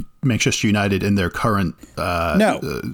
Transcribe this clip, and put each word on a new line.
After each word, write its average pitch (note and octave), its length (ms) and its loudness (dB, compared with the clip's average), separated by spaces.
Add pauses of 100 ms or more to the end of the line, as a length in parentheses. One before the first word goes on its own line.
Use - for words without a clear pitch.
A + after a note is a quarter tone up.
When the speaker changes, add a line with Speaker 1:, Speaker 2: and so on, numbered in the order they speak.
(220)
Speaker 1:
Manchester A2 460 0
United G2+ 340 2
in G2+ 140 2
their A#2 120 2
current, G2+ 460 0 (240)
uh, E2+ 400 -2
Speaker 2:
No. G3+ 180 2
Speaker 1:
uh, C2+ 240 -6 (140)